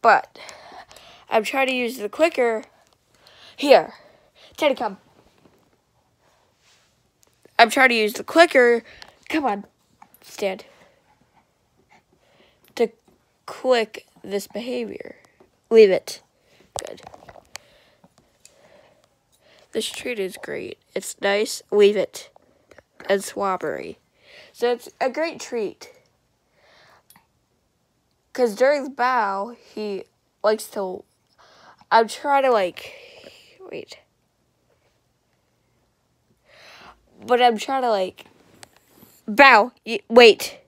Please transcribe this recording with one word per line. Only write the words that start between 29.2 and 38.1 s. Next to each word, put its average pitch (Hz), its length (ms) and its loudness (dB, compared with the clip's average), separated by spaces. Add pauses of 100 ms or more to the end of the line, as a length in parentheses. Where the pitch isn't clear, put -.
he 208 300 -10 (400)
likes 214 260 0
to, 190 340 -10 (880)
I'm 226 160 4
trying 277 380 -2
to, 262 60 2
like, 196 440 -2 (760)
wait. - 280 -16 (3250)
But 247 180 2
I'm 240 160 4
trying 269 240 -6
to, 240 80 -2
like, 190 360 -6 (1000)